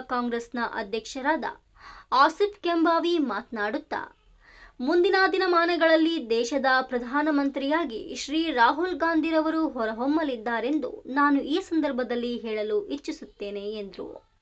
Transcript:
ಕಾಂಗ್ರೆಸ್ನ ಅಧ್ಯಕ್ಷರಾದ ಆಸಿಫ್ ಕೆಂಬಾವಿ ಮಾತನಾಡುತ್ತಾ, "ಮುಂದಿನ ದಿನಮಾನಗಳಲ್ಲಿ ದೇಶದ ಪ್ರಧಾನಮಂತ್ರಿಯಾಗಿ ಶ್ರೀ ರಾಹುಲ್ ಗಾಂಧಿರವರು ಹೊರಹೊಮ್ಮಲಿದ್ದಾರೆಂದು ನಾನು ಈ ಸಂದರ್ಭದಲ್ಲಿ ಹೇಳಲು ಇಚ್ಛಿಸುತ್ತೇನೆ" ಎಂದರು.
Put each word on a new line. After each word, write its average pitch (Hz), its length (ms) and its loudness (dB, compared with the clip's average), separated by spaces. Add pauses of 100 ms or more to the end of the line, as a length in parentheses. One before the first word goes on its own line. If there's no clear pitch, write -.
ಕಾಂಗ್ರೆಸ್ನ 240 580 -4 (140)
ಅಧ್ಯಕ್ಷರಾದ 233 680 -4 (720)
ಆಸಿಫ್ 311 500 4
ಕೆಂಬಾವಿ 339 540 2
ಮಾತನಾಡುತ್ತಾ, 226 1000 -4 (640)
"ಮುಂದಿನ 349 360 4 (160)
ದಿನಮಾನಗಳಲ್ಲಿ 330 960 4
ದೇಶದ 240 360 0 (160)
ಪ್ರಧಾನಮಂತ್ರಿಯಾಗಿ 277 1300 -2
ಶ್ರೀ 320 360 -4
ರಾಹುಲ್ 277 480 2
ಗಾಂಧಿರವರು 320 680 0
ಹೊರಹೊಮ್ಮಲಿದ್ದಾರೆಂದು 240 1400 -2
ನಾನು 285 360 2
ಈ 320 200 -2
ಸಂದರ್ಭದಲ್ಲಿ 240 760 -2
ಹೇಳಲು 214 500 -4
ಇಚ್ಛಿಸುತ್ತೇನೆ" 208 760 -10
ಎಂದರು. 202 680 -12 (100)